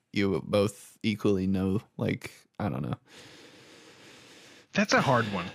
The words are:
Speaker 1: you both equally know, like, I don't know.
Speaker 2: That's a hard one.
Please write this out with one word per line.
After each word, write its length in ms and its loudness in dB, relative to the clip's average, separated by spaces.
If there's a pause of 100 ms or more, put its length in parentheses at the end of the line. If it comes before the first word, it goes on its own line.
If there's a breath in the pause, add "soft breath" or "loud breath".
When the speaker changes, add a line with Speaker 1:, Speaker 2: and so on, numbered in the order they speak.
(120)
Speaker 1:
you 340 0
both 580 -2
equally 440 0
know, 340 0 (160)
like, 340 -4 (280)
I 80 -4
don't 140 -4
know. 140 -4 (1800 loud breath)
Speaker 2:
That's 200 2
a 80 6
hard 320 2
one. 220 -4